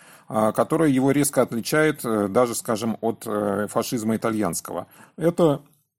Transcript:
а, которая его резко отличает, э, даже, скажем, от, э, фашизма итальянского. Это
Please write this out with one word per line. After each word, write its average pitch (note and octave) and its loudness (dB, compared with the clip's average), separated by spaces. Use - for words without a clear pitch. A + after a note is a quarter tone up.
а, A2 2
которая D#3 2
его C3 2
резко C3+ 2
отличает, D3+ 0
э, A2 0
даже, A#2 2
скажем, A2 -4
от, A2+ -4
э, G#2 -2
фашизма A2+ -2
итальянского. G2+ -4
Это E3 2